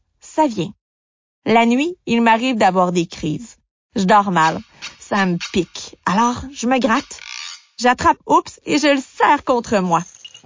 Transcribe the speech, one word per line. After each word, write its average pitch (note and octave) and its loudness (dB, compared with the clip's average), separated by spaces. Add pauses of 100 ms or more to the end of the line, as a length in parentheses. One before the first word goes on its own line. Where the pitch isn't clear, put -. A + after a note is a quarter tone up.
(200)
ça - 0
vient. G#3 -6 (720)
La A#3 4
nuit, C#4 0 (100)
il A#3 0
m'arrive A3+ 2
d'avoir F#3 2
des E3+ -2
crises. D#3+ -10 (380)
Je G3 -2
dors G3+ 4
mal, E3 0 (380)
ça G3 -2
me F3 0 (160)
pique, - -6
alors A#3+ 0 (140)
je C#4 -8
me C4 2
gratte. A#3+ -2 (580)
J'attrape B3+ 2 (100)
Oups - 0
et - 0
je C#4 0
le C#4 2
serre - 0
contre A#3 0
moi. F3 0 (440)